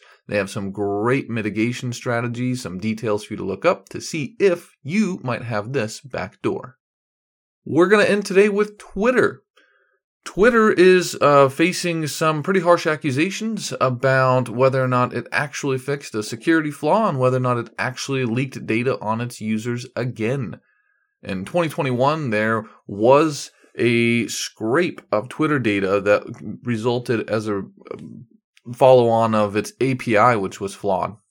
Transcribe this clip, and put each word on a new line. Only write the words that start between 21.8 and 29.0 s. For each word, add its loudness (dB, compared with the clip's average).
there 0
was 4
a 2
scrape -4
of 0
Twitter -2
data 0
that 2
resulted -2
as -2
a, -2
um, -14
follow-on 6